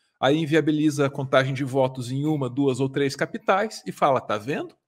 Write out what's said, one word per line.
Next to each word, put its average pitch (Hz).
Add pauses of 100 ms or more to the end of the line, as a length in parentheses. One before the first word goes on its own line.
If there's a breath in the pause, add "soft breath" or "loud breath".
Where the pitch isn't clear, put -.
(200)
Aí 139
inviabiliza 151
a 135
contagem 135
de 135
votos 131
em 139
uma, 147
duas 131
ou 135
três 139
capitais 202
e 190
fala, 147
"Tá 107
vendo? 143 (120)